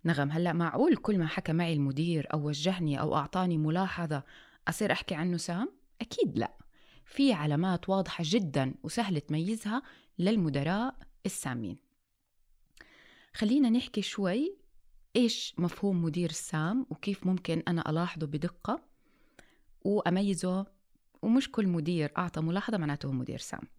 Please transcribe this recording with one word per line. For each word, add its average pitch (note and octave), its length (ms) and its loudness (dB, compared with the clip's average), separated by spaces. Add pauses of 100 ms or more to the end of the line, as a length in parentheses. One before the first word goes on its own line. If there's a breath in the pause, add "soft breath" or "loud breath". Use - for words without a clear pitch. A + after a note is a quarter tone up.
نغم، C#3+ 260 2
هلأ E3+ 220 0
معقول F3 440 4
كل G#3 220 0
ما E3 80 2
حكى - 260 -2
معي E3 200 2
المدير D3 600 0
أو D3 140 -2
وجهني D3+ 540 -2
أو - 160 0
أعطاني E3+ 420 0
ملاحظة D#3 640 0 (460 loud breath)
أصير F#3+ 240 0
أحكي - 220 -2
عنه F3 220 0
سام؟ F3+ 360 -4 (280)
أكيد - 380 -2
لا. - 180 -4 (480 soft breath)
في C#4 280 4
علامات E3 560 0
واضحة F#3+ 380 0
جدًا D3+ 560 0
وسهل F#3+ 380 -2
تميزها G#3 600 -2 (360 loud breath)
للمدراء F3+ 760 0 (320)
السامين. A#2+ 500 -6 (1600 loud breath)
خلينا A#3+ 360 4
نحكي A3+ 320 0
شوي A3 540 -2 (600)
إيش - 420 2
مفهوم F3 460 0
مدير E3 260 0
السام E3+ 600 -2
وكيف G3 360 -6
ممكن F3 420 0
أنا E3+ 220 0
ألاحظه D#3+ 360 -2
بدقة E3+ 560 -4 (1000 soft breath)
وأميزه، F#3+ 840 2 (560)
ومش A#3+ 280 4
كل G#3 160 0
مدير E3 520 0
أعطى F3 220 -2
ملاحظة F#3 380 0
معناته D3 280 -2
هو C#3 60 -2
مدير B2+ 260 -4
سام. - 220 -10 (180)